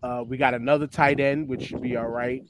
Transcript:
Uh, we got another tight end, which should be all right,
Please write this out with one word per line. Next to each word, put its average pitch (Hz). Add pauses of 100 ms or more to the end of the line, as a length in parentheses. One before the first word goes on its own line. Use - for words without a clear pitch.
Uh, 123
we 123
got 127
another 143
tight 143
end, 139
which 123
should -
be 123
all 117
right, 120